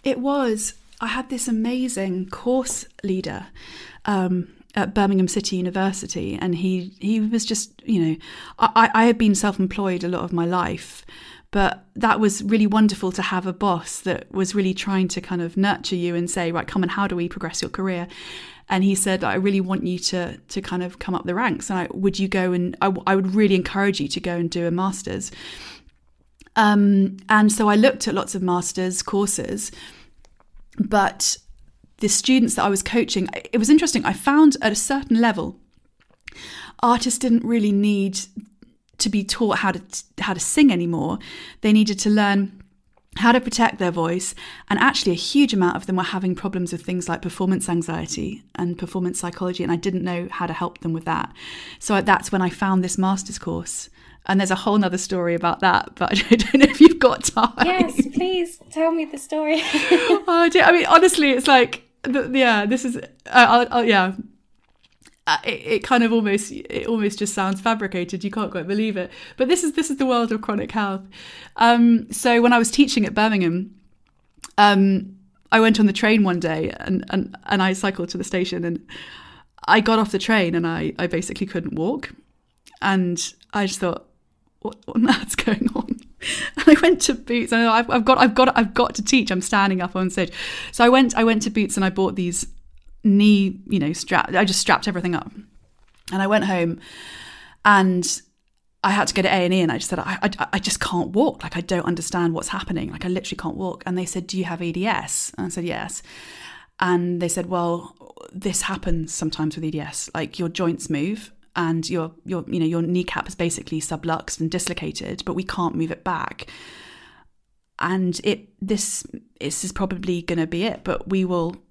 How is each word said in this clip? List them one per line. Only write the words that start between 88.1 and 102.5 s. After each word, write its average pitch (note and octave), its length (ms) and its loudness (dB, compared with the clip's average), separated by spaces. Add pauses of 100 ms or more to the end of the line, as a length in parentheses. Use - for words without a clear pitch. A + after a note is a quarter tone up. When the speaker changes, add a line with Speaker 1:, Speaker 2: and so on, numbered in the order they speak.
Speaker 1:
I've A#3 160 6
got, B3+ 240 4
I've A3+ 160 2
got - 220 0
to G#3 80 -6
teach. A#3+ 260 2
I'm F#3 120 -2
standing G3 400 0
up E3 140 -6
on F#3 140 0
stage. F3+ 220 -2 (400)
So - 120 2
I A#3+ 60 8
went, B3+ 260 6
I A3+ 80 2
went A3+ 200 2
to G#3+ 80 -4
Boots G#3 240 0
and G3 100 0
I F#3+ 60 0
bought F#3+ 240 0
these F3 320 -4 (560)
knee, G3+ 640 6
you G3+ 100 -2
know, D3+ 160 0
strap. - 400 0
I F#3 100 4
just F#3+ 160 0
strapped - 280 2
everything F3+ 260 -4
up, - 180 -6 (800)
and F#3+ 100 -2
I G3 60 0
went G#3 180 2
home, F3 340 0 (840)
and F#3+ 580 4 (640)
I G3+ 60 2
had G3+ 200 0
to - 40 -8
go G3+ 80 0
to F#3+ 60 2
A F#3 180 2
and F3+ 80 2
E, F#3+ 80 4
and D#3+ 100 2
I B2 60 -4
just - 120 -8
said, F3 100 -4
"I, F#3+ 240 -6
I, - 300 -4
I F#3+ 60 -2
just - 200 -4
can't - 300 -4
walk. G#3 340 0
Like, D#3+ 120 -12
I F3 60 -4
don't F3 240 -4
understand E3+ 480 -2
what's - 140 -6
happening. - 440 -6